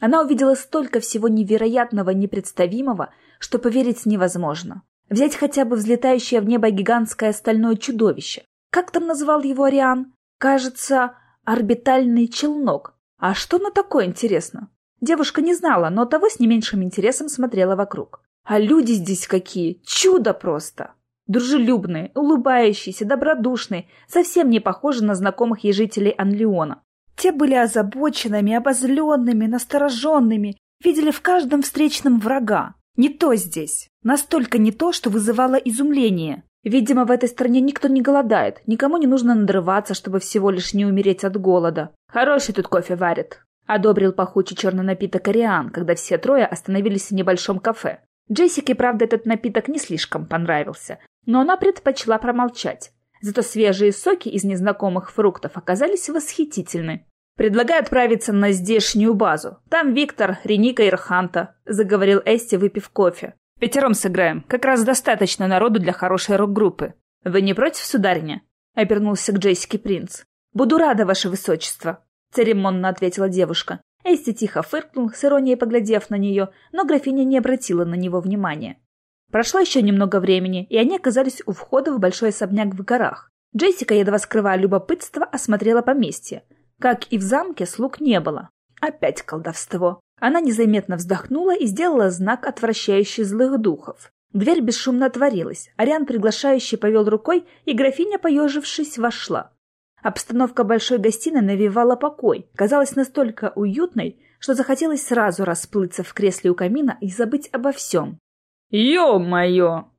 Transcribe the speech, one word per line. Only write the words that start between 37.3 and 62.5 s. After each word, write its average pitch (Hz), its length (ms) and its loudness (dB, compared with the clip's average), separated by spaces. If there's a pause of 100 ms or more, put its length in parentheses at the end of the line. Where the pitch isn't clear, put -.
никто 277 280 0
не 269 140 4
голодает, 226 640 2
никому 277 300 0
не 294 100 2
нужно 247 260 4
надрываться, 196 600 0
чтобы 190 260 -4
всего 196 300 0
лишь 185 240 -4
не 202 120 2
умереть 196 380 0
от 196 120 -4
голода. 170 540 0 (160)
«Хороший 262 480 0
тут 185 140 -4
кофе 180 260 0
варят», 175 460 -4 (260)
одобрил 202 460 2
пахучий 185 440 -2
чёрный 185 280 -2
напиток 190 440 -2
Ариан, 202 420 0
когда 170 240 -2
все 170 240 -4
трое 254 280 2
остановились 196 640 -2
в 202 40 -4
небольшом 190 440 0
кафе. 220 420 -6 (300)
Джессике, 285 440 2
правда, 240 300 2
этот 226 220 0
напиток 220 420 -2
не 294 100 -4
слишком 160 480 -6
понравился, 160 720 -4 (280)
но 240 140 4
она 349 160 2
предпочла 277 640 0
промолчать. 240 720 -4 (280)
Зато 208 220 -4
свежие 202 500 2
соки 359 360 0
из 190 160 -4
незнакомых 190 680 -2
фруктов 196 420 0
оказались 285 540 -2
восхитительны. 190 1000 -6 (300)
«Предлагаю 240 440 2
отправиться 226 520 0
на 202 200 4
здешнюю 208 600 2
базу. 185 440 -2 (120)
Там 302 240 2
Виктор, 226 500 -2
Реника 220 380 2
и 202 80 6
Рханта», 180 640 -2 (100)
заговорил 196 600 2
Эсти, 226 320 0